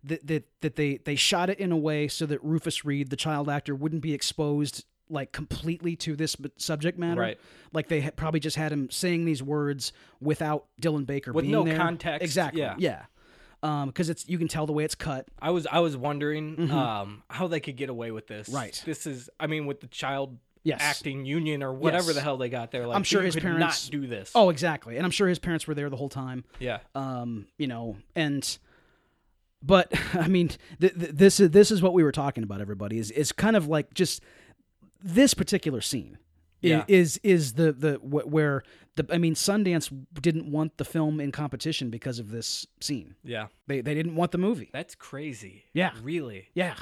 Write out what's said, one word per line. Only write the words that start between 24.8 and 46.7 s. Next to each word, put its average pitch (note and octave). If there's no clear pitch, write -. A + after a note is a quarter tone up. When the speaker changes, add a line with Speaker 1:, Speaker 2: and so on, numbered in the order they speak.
Speaker 1:
And D#3
I'm F3+
sure G3+
his F3+
parents E3
were D#3
there C#3+
the C3+
whole C#3
time. C3
Speaker 2:
Yeah. A#2+
Speaker 1:
Um, A#2+
you D3
know, A#2
and, C#3+
but, F3+
<laughs> -
I E3
mean, F3+
th-, F3+
th-, E3+
this F#3
is, F3+
this G3+
is G3+
what F#3
we F3
were C#3
talking C#3
about, G2+
everybody, G#2
is, G#2
is C#3+
kind A3
of, D#3+
like, D3+
just -
this G3
particular C#3+
scene C#2
i-, F#3
Speaker 2:
Yeah. D#3
Speaker 1:
is, F3+
is D#3+
the, D#3
the, C#3
wh-, C#3
where D3
the, D#3
I E3+
mean, E3
Sundance F#3+
didn't D#3+
want D#3
the C#3+
film D3+
in C#3+
competition C#3+
because A#2
of G#2
this -
scene. B2
Speaker 2:
Yeah. A2
Speaker 1:
They, C#3
they C#3+
didn't D#3+
want F3
the F3+
movie. F#3+
Speaker 2:
That's D3+
crazy. A#2
Speaker 1:
Yeah. E3+
Speaker 2:
Really? B2+
Speaker 1:
Yeah. F3